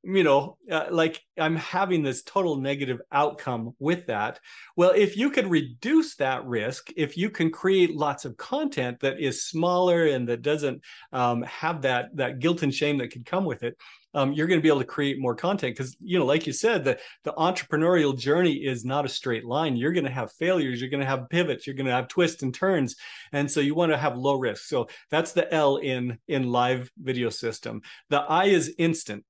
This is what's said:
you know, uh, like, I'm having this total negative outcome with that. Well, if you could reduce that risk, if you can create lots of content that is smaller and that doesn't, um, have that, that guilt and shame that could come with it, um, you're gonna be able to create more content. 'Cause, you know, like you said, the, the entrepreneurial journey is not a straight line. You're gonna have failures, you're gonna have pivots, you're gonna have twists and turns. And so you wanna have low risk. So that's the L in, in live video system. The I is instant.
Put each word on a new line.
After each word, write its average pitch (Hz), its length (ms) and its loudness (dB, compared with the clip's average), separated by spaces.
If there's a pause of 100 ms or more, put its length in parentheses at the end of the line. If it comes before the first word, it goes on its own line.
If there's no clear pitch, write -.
you 190 160 4
know, 147 340 4 (140)
uh, 160 200 -2
like, 165 300 2 (160)
I'm 160 200 0
having 180 460 0
this 135 200 -2
total 175 340 0
negative 135 440 -4 (100)
outcome 139 720 -2
with 175 260 -2
that. 107 320 -4 (380)
Well, 180 180 6
if 196 220 4
you 269 140 2
could 220 200 0
reduce 214 680 0
that 131 300 -2
risk, 120 500 -4
if 151 200 -2
you 185 120 -2
can 165 220 0
create 175 460 2
lots 143 280 -2
of 123 120 -10
content 247 640 -4
that 135 180 -2
is 135 240 -4
smaller 175 640 2
and 127 220 0
that 120 140 -2
doesn't, 147 400 -2 (300)
um, 120 300 0
have 160 400 -6
that, 123 340 0
that 131 220 -2
guilt 165 240 2
and 139 100 0
shame 147 260 0
that 120 120 -4
could 123 160 -16
come 190 180 -2
with 131 200 -4
it, 117 120 -6 (380)
um, 139 180 2
you're 151 140 0
gonna 175 140 4
be 156 80 4
able 143 100 6
to 127 60 0
create 139 340 -2
more 123 160 -2
content. 170 420 -2
'Cause, 131 240 -8
you 180 180 -2
know, 151 60 2
like 151 220 2
you 151 60 -4
said, 208 320 0
the, 135 140 2 (260)
the 151 80 -4
entrepreneurial 160 840 2
journey 147 480 2
is 123 200 -4
not 139 200 0
a 135 40 -4
straight 117 360 -4
line. 135 320 0
You're 135 160 0
gonna 160 160 0
have 127 260 -6
failures, 151 460 0
you're 131 80 -6
gonna 139 160 -2
have 135 240 -2
pivots, 165 380 -2
you're 135 100 -8
gonna 135 140 -2
have 127 180 0
twists 165 360 0
and 127 100 -2
turns. 175 400 0 (380)
And 143 180 -2
so - 100 0
you 143 140 2
wanna 160 240 2
have 139 180 -2
low 139 200 0
risk. 120 300 -4
So 123 200 -2 (240)
that's 165 220 0
the 170 200 0
L 143 260 4
in, 123 400 -4 (100)
in 131 240 0
live 123 440 0
video 123 320 -2
system. 110 540 -8 (260)
The 147 120 2
I 170 240 2
is 185 340 4
instant. 160 520 -2